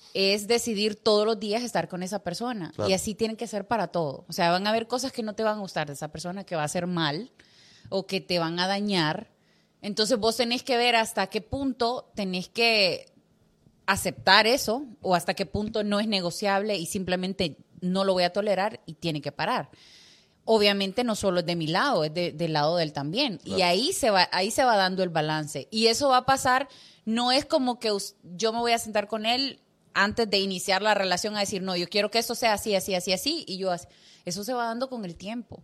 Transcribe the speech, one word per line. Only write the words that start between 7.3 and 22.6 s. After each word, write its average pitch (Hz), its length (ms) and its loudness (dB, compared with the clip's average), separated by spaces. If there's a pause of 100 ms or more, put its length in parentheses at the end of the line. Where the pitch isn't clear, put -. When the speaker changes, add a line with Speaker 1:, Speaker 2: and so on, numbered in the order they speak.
Speaker 1:
o 190 180 -2
que 185 140 -2
te 175 180 -2
van 165 220 0
a 185 60 2
dañar. 190 640 0 (520)
Entonces 214 380 0
vos 220 180 2
tenés 247 260 0
que 254 140 0
ver 240 200 4
hasta 214 300 0
qué 214 140 -4
punto 254 720 -4
tenés 185 340 -4
que 220 580 2 (800)
aceptar 196 600 4
eso 247 380 0 (160)
o 185 140 2
hasta 175 200 0
qué 190 120 -4
punto 214 380 -4
no 208 160 0
es 220 60 -2
negociable 196 720 0
y 165 80 -4
simplemente 185 720 -2 (240)
no 185 240 0
lo 196 80 4
voy 185 100 4
a 175 100 4
tolerar 208 540 0
y 160 80 -12
tiene 156 260 -4
que 139 120 -8
parar. 175 380 -2 (760)
Obviamente 202 600 2
no 226 100 0
solo 185 260 0
es 165 60 -4
de 170 100 -2
mi 160 120 -2
lado, 202 360 2
es 151 80 -4
de, 175 200 -2
del 160 200 -2
lado 151 240 2